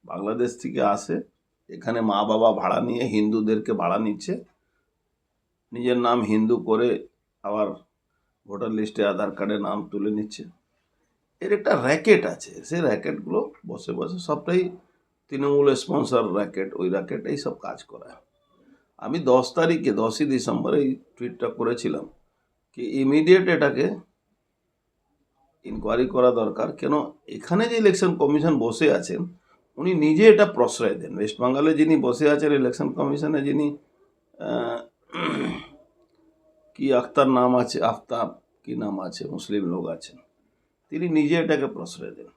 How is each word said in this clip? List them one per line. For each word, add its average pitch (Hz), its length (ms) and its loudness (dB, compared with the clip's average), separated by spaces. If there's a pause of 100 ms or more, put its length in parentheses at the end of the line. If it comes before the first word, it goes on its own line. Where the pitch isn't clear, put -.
বাংলাদেশ 113 560 -4
থেকে - 200 -4
আসে, 101 400 0 (480)
এখানে 113 320 -4
মা 104 220 2
বাবা 110 280 4
ভাড়া 92 300 0
নিয়ে 120 220 -2
হিন্দুদেরকে 107 720 0
ভাড়া 90 260 -2
নিচ্ছে, 113 440 -6 (1300)
নিজের 123 240 0
নাম 120 240 2
হিন্দু 110 360 2
করে 113 500 0 (360)
আবার 104 240 -2 (800)
ভোটার 101 240 -6
লিস্টে 107 340 -2
আধার 98 260 -2
কার্ডে 101 280 -4
নাম 101 300 -6
তুলে 101 220 -4
নিচ্ছে। 107 320 -8 (960)
এর 196 140 -2
একটা 208 220 2
র‍্যাকেট 143 500 4
আছে, - 400 -10
সেই 170 160 -4
র‍্যাকেটগুলো 139 680 -2 (160)
বসে - 240 -12
বসে - 280 -6
সবটাই 175 500 -2 (600)
তৃণমূল 143 460 2
স্পন্সর 117 580 -2
র‍্যাকেট, 95 400 -4
ওই 92 160 -4
র‍্যাকেট 95 360 -6
এই 143 120 -4
সব - 160 -6
কাজ - 300 -14
করায়। - 320 -20 (840)
আমি 131 220 -6
দশ 127 340 2
তারিখে, 165 380 2
দশই 113 340 0
ডিসেম্বর 127 480 -2
এই 135 220 2 (220)
টুইটটা 120 320 -6
করেছিলাম 117 600 -4 (640)
কি 135 280 -6
ইমিডিয়েট 156 460 6
এটাকে 151 640 0 (1500)
ইনকোয়ারি 110 440 -2
করা 127 240 4
দরকার। 113 400 -2
কেন - 220 -4 (340)
এখানে - 380 -2
যে 233 120 -2
ইলেকশন 185 380 4
কমিশন 147 440 2
বসে 117 320 2
আছেন, - 340 -2 (520)
উনি 175 160 -2
নিজে 160 400 8
এটা 208 120 8
প্রশ্রয় - 500 0
দেন। 82 200 -12
ওয়েস্ট 107 260 -4
বেঙ্গলে 139 320 2
যিনি 156 240 4
বসে 131 320 2
আছেন 147 240 2
ইলেকশন 135 400 0
কমিশনে, 147 480 -2
যিনি, 147 360 -2 (600)
আহ, 117 460 -6 (1900)
কি 135 180 0
আক্তার 127 360 4
নাম 127 260 4
আছে, 123 280 0
আফতাব 117 520 -4 (280)
কি 123 120 -10
নাম 104 240 -6
আছে, - 280 -10
মুসলিম 101 380 -6
লোক 87 220 -4
আছেন, - 300 -12 (720)
তিনি 170 200 -4
নিজে 156 260 2
এটাকে 151 320 0
প্রশ্রয় - 440 -12
দেন। - 260 -20